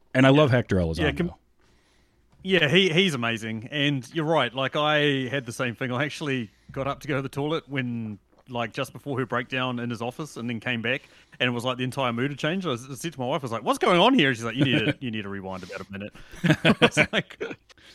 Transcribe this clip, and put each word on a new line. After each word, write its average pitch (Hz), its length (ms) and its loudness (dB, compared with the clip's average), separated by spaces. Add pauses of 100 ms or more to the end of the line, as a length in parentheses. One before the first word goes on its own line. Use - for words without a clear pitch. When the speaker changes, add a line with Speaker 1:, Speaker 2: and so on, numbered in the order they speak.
(140)
Speaker 1:
and 131 120 6
I 135 40 8
love 147 220 6
Speaker 2:
Yeah. 123 60 4
Speaker 1:
Hector 107 200 2
Elizondo. 82 220 0
Speaker 2:
Yeah, 147 120 2
com-, 175 220 -4 (1080)
yeah, 180 260 4
he, 185 200 6
he's 170 240 4
amazing. 113 580 -4
And 143 420 0
you're 156 120 -4
right. 143 280 2
Like, 131 220 -2
I 147 540 2
had 135 160 -4
the 120 60 -8
same 120 240 -4
thing. 123 160 -4
I 123 140 0
actually 135 440 -4 (220)
got 135 160 -6
up 139 140 -6
to 127 60 -10
go 139 100 -2
to 139 40 -2
the 135 80 -8
toilet 147 380 -4
when, 120 520 -6 (280)
like, 120 240 -4
just 135 220 -6
before 127 260 -6
her 131 60 -2
breakdown 127 540 -4
in 120 100 -4
his 113 120 -6
office, 127 360 -8
and 120 120 -6
then 113 100 -4
came 117 220 -2
back, 123 200 -2 (380)
and 123 80 4
it 123 40 2
was 120 140 -4
like 127 120 0
the 127 60 -4
entire 127 300 -2
mood 127 180 -2
had 135 80 -10
changed. 180 260 -2
I 160 40 -2
was, 127 200 -6
I 143 40 -12
said 170 200 -8
to - 60 -12
my 127 60 -4
wife, 147 160 -2
I - 20 -6
was 117 80 -6
like, 110 120 -4
"What's 262 160 0
going 185 200 4
on 226 140 8
here?" 143 200 4
She's 113 120 -6
like, 113 100 -4
"You 139 80 2
need 123 160 4
to, 107 180 0
Speaker 1:
<laughs> - 40 -16
Speaker 2:
you 123 100 -6
need 110 120 -6
to 98 60 -8
rewind 95 340 -8
about 95 180 -12
a 95 100 -14
minute." 98 220 -12 (300)
<laughs> - 0 - (200)
I 175 160 6
was - 180 4 (140)
like, - 320 -4 (520)